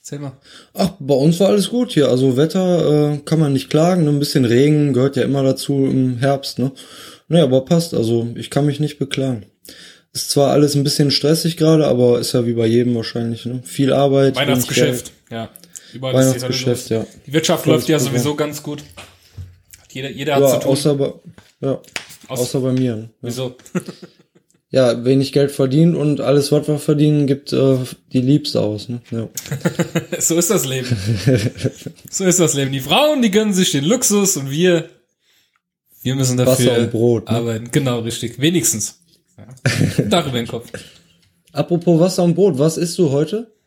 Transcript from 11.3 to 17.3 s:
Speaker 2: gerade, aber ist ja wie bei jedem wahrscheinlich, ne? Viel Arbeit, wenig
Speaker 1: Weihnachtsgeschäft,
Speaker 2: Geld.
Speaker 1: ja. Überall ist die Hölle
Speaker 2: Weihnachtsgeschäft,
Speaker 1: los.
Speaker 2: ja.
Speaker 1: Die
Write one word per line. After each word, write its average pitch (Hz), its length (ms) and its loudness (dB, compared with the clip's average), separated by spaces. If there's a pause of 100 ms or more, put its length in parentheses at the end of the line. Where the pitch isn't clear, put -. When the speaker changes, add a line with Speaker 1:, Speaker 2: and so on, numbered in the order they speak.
Speaker 2:
gerade, 156 280 4
aber 123 340 4
ist - 120 -6
ja 123 140 0
wie 120 80 -2
bei 117 120 0
jedem 120 280 2
wahrscheinlich, 117 500 -6
ne? 123 200 -8
Viel 135 280 -2
Arbeit, 135 440 2
wenig 139 120 0
Speaker 1:
Weihnachtsgeschäft, 127 640 0 (160)
Speaker 2:
Geld. - 20 -18
Speaker 1:
ja. 113 200 -10 (420)
Überall 131 220 -6
ist 131 60 4
die 131 200 2
Hölle - 20 -6 (120)
Speaker 2:
Weihnachtsgeschäft, - 360 -4
Speaker 1:
los. 113 100 0
Speaker 2:
ja. 104 60 -8 (200)
Speaker 1:
Die 135 80 -14